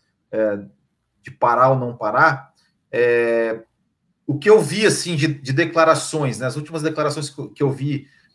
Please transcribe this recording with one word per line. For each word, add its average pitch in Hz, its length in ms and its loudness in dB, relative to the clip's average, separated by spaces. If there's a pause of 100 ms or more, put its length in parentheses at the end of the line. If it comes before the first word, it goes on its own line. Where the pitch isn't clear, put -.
(320)
é, 107 280 -2 (600)
de - 100 -20
parar 123 380 2
ou 131 100 2
não 123 180 -6
parar, 135 540 0 (400)
é, 117 680 0 (640)
o 139 120 -4
que 202 120 0
eu 214 120 8
vi, 170 240 0
assim, 175 300 0
de, 151 120 0
de 135 260 -6
declarações, 156 840 0
né, 127 80 -6
as 123 80 -6
últimas 151 260 -8
declarações 151 480 -4
que, 120 200 -14
que - 140 -6
eu 135 80 2
vi, 135 360 -6 (280)